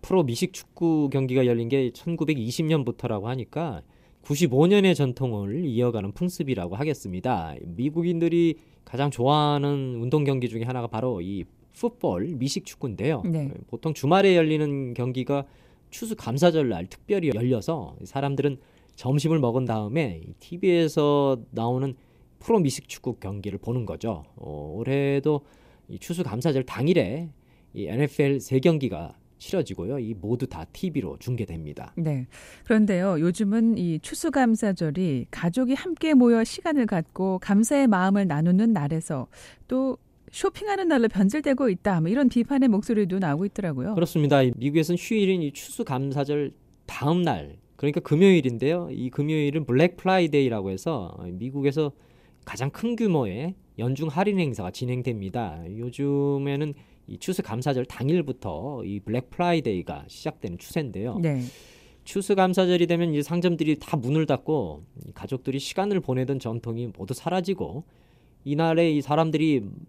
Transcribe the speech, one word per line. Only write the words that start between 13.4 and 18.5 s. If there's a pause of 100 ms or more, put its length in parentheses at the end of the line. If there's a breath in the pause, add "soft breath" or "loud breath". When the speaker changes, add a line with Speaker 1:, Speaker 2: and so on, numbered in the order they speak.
Speaker 1:
보통
주말에
열리는
경기가 (460 soft breath)
추수
감사절
날
특별히
열려서
사람들은 (380 soft breath)